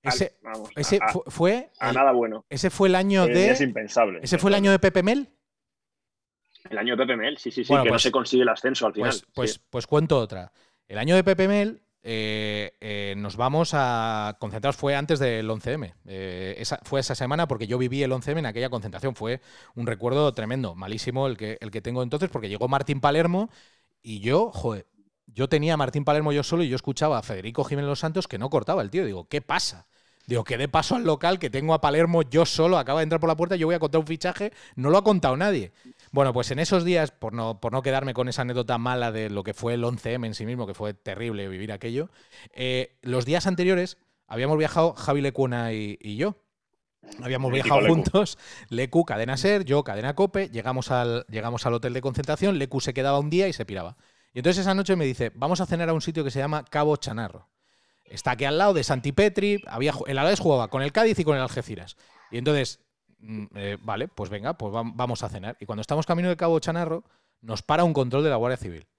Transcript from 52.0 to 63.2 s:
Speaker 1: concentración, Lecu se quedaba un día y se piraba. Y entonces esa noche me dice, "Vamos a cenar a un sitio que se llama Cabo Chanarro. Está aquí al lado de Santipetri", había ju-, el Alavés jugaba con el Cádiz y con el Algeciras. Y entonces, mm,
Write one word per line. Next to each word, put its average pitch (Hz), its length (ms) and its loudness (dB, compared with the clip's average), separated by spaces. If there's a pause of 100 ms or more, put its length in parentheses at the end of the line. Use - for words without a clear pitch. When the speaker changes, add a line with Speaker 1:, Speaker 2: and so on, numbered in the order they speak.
Speaker 1:
concentración, 151 560 0
Lecu 135 220 -2
se 127 140 -4
quedaba 139 240 2
un 147 120 0
día 185 180 2
y 156 40 -4
se 113 120 -8
piraba. 92 320 -10 (360)
Y 123 80 -8
entonces 175 200 2
esa 190 140 2
noche 196 200 2
me 160 120 2
dice, 120 280 -2
"Vamos 156 260 0
a 180 60 0
cenar 165 220 -2
a 165 40 2
un 160 100 0
sitio 160 200 -4
que 139 80 -2
se 131 80 -4
llama 151 260 -2
Cabo 147 320 2
Chanarro. 110 520 -8 (560)
Está - 280 -4
aquí 127 120 -2
al 147 140 0
lado 202 160 6
de 143 100 2
Santipetri", 190 840 2
había 139 260 -2
ju-, - 160 -6
el 135 100 -2
Alavés 175 220 2
jugaba 139 280 4
con 135 140 -4
el 139 100 -4
Cádiz 220 260 4
y 175 60 -2
con 147 120 2
el 131 60 0
Algeciras. - 540 -8 (340)
Y 117 80 -6
entonces, 139 420 0 (380)
mm, 107 260 -10 (120)